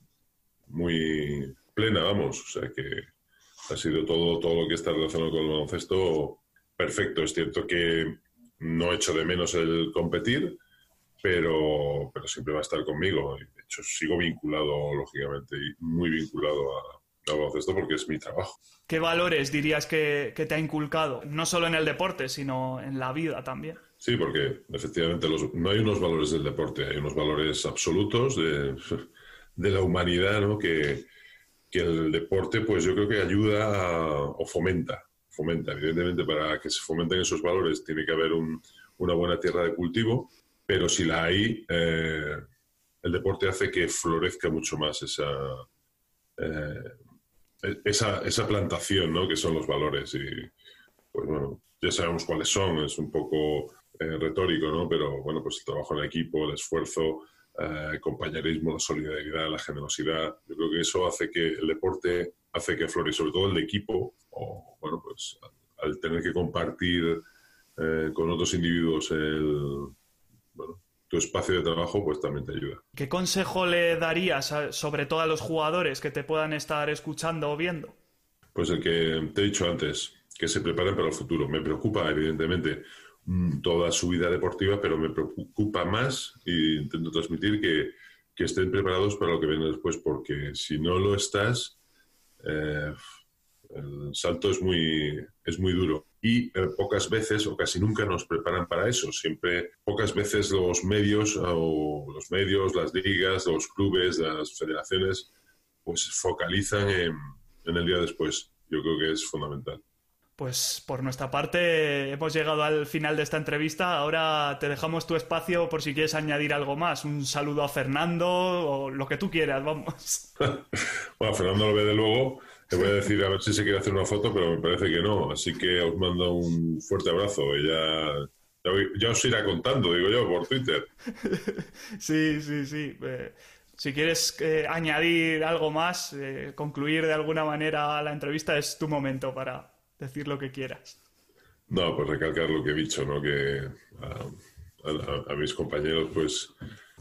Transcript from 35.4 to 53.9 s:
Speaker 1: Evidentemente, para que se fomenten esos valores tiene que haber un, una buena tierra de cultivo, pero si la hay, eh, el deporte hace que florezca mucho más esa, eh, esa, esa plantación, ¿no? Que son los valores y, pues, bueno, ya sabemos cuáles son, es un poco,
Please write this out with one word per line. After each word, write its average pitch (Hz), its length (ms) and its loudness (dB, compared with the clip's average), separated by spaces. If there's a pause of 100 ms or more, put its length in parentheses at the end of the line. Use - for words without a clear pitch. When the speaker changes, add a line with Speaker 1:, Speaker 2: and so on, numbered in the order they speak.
Speaker 1:
Evidentemente, 82 520 0
para 78 360 0
que 78 80 -8
se - 120 -2
fomenten 85 400 0
esos 82 200 0
valores 87 440 0
tiene 78 200 -2
que 80 80 0
haber 80 200 2
un, 80 280 -2 (380)
una 87 160 2
buena 85 240 2
tierra 87 240 2
de 85 140 0
cultivo, 110 520 0 (380)
pero 90 220 2
si - 160 2
la 82 200 2
hay, 101 440 2
eh, 80 680 0 (640)
el 87 100 0
deporte 95 360 0
hace 95 220 0
que 87 160 2
florezca 85 640 0
mucho 80 260 -2
más 76 260 -2
esa, 71 280 -2 (1080)
eh, - 560 -6 (920)
esa, 104 380 2
esa 113 240 0
plantación, 95 680 0
¿no? 90 160 2
Que 80 80 2
son 80 180 0
los 76 120 0
valores 71 480 -2
y, 69 40 -2 (920)
pues, - 180 -4
bueno, 71 320 -4 (200)
ya 87 100 2
sabemos 85 340 0
cuáles 80 240 0
son, 92 360 2
es 71 140 -4
un 76 120 -4
poco, 76 640 0 (260)